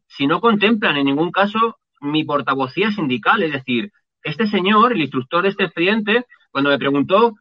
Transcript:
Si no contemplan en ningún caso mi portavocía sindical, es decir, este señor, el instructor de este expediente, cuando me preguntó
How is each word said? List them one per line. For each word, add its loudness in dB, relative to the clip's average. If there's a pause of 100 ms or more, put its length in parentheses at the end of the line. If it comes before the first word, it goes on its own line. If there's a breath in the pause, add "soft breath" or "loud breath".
Si -4
no 0
contemplan 2
en 0
ningún 0
caso 0 (220)
mi -2
portavocía -2
sindical, 0
es -2
decir, -4 (300)
este -4
señor, 2
el -2
instructor -2
de 0
este -4
expediente, 0 (240 soft breath)
cuando 0
me 2
preguntó 2